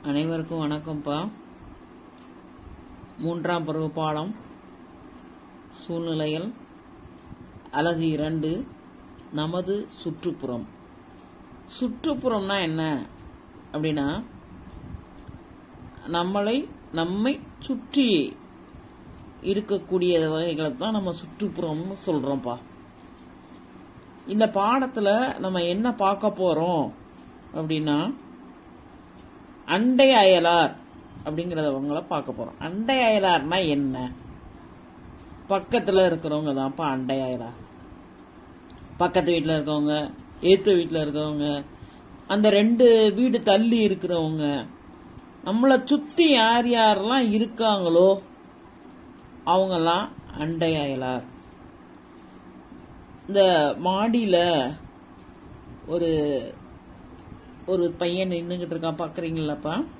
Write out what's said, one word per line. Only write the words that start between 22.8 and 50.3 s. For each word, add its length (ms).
இந்த 200
பாடத்துல 880
நம்ம 260
என்ன 300
பார்க்க 340
போறோம் 640
அப்படின்னா, 600
அண்டை 480
அயலார் 640
அப்படிங்கிறதவங்கள 800
பார்க்க 240
போறோம். 280
அண்டை 380
அயலார்னா 720
என்ன? 440
பக்கத்துல 580
இருக்கிறவங்க 460
தான்ப்பா 280
அண்டை 400
அயலார். 380
பக்கத்து 360
வீட்டுல 220
இருக்கவங்க, 560
எதிர்த்த 300
வீட்டுல 320
இருக்கவங்க, 600
அந்த 220
ரெண்டு 640
வீடு 260
தள்ளி 460
இருக்கிறவங்க, 800
நம்மளை 400
சுத்தி 440
யார் 360
யாரெல்லாம் 680
இருக்காங்களோ 880
அவங்கெல்லாம் 640